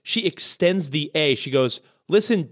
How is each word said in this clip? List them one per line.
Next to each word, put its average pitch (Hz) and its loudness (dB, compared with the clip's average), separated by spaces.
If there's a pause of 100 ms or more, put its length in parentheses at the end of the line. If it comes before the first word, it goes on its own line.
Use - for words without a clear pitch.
She 226 -2
extends 175 0
the 147 -4
A. 151 2
She 135 -6
goes, 131 0 (260)
"Listen, 196 2